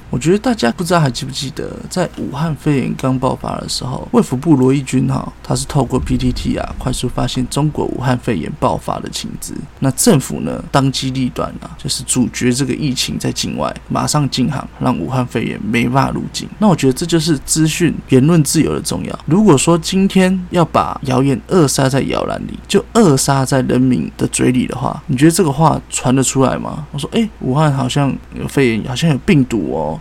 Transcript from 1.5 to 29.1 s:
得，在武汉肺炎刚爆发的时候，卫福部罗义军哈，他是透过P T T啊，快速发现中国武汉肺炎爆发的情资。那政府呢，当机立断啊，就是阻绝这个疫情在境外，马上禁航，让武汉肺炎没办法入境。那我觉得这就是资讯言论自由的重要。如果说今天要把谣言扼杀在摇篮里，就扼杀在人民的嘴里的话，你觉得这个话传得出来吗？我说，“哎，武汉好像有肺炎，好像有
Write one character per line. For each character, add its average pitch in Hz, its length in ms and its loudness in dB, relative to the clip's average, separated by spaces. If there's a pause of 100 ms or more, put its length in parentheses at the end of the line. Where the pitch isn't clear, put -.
得， - 180 -8 (200)
在 - 280 -2
武 - 140 -6
汉 151 240 -4
肺 143 260 0
炎 110 140 -2
刚 131 220 0
爆 127 180 0
发 - 240 -6
的 - 80 -8
时 - 160 -6
候， - 280 -8
卫 240 100 6
福 - 140 -2
部 151 200 4
罗 131 180 6
义 143 80 0
军 131 260 0
哈， - 240 -4 (120)
他 - 120 -2
是 123 100 -4
透 139 180 0
过 123 160 -2
P 127 180 -2
T 123 140 0
T - 260 -2
啊， - 200 -6
快 - 140 -4
速 123 180 -4
发 127 180 -2
现 131 220 -4
中 147 200 0
国 143 160 -2
武 - 140 -6
汉 127 180 0
肺 120 200 -2
炎 73 220 -4
爆 - 180 0
发 - 220 -6
的 - 100 -10
情 - 200 -10 (100)
资。 - 140 -12 (260)
那 135 120 2
政 165 280 4
府 - 220 -4
呢， 65 300 -6
当 135 200 2
机 131 200 -4
立 127 180 -2
断 - 200 -6 (120)
啊， - 160 -14
就 143 120 -8
是 - 140 -6
阻 120 300 2
绝 123 180 0
这 131 140 0
个 131 80 -2
疫 143 200 -2
情 - 260 -4
在 127 120 -2
境 - 260 -6
外， 69 160 -2 (160)
马 127 180 -2
上 147 220 0
禁 131 220 0
航， - 160 -6 (120)
让 127 180 0
武 - 120 -6
汉 127 160 -2
肺 117 180 -4
炎 110 200 -6
没 117 240 0
办 131 200 2
法 127 40 -4
入 - 200 -4
境。 - 160 -10 (120)
那 214 80 4
我 180 80 6
觉 139 120 2
得 131 60 4
这 175 120 -6
就 170 140 2
是 156 200 2
资 - 280 0
讯 156 260 0 (160)
言 131 160 6
论 165 180 6
自 151 180 2
由 78 120 0
的 71 80 -2
重 - 240 -6
要。 - 200 -8
如 196 180 4
果 175 140 8
说 165 200 4
今 190 300 0
天 185 420 2
要 175 140 2
把 - 400 0
谣 131 180 2
言 139 180 2 (100)
扼 170 180 6
杀 131 220 0
在 135 140 2
摇 53 220 -2
篮 50 220 -4
里， - 100 -10 (100)
就 - 160 2 (100)
扼 190 240 6
杀 135 280 2
在 135 180 2
人 123 160 2
民 127 380 2
的 127 100 -2
嘴 127 240 2
里 127 140 0
的 - 100 -6
话， 123 320 -4
你 135 100 0
觉 139 80 6
得 170 60 8
这 165 120 2
个 147 80 2
话 135 280 2 (100)
传 - 260 0
得 135 80 4
出 135 200 2
来 - 140 2
吗？ - 340 -8
我 151 60 -8
说 139 160 -6
，“哎， 226 140 0 (140)
武 127 120 -2
汉 151 200 2
好 131 140 -2
像 139 260 0 (200)
有 - 140 -8
肺 131 220 2
炎， 110 180 -2
好 127 80 -6
像 165 140 2
有 139 100 2